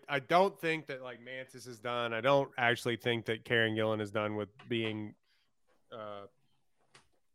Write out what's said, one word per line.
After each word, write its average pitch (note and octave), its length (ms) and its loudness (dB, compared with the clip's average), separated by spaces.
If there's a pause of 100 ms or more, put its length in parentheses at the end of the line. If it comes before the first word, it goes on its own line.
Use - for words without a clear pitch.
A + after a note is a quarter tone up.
I C#3+ 120 -2
don't E3+ 400 2
think D#3+ 260 -2
that, C3 160 -10
like, B2 180 -12
Mantis B2+ 460 -14
is A#2+ 140 -14
done. A#2+ 340 -2
I A2+ 60 0
don't C#3 360 4
actually A#2+ 400 2
think A#2 300 0
that A2+ 180 -4
Karen A2+ 300 4
Gillan A2 260 0
is G2+ 120 -6
done G#2+ 240 0
with G#2 120 -4 (200)
being, A2 460 -4 (760)
uh, G#2 340 -12 (1080)